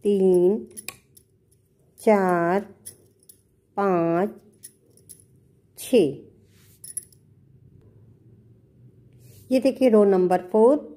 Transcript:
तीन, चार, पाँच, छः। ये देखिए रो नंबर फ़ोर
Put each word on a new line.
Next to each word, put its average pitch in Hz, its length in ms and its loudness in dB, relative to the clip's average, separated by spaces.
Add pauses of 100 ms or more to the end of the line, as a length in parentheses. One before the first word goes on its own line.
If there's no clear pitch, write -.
तीन, 190 640 0 (1300)
चार, 185 600 0 (1160)
पाँच, 180 520 -2 (1500)
छः। - 180 -2 (3500)
ये 262 80 0
देखिए 262 300 0
रो 214 160 4
नंबर 180 460 0
फ़ोर 233 260 4 (200)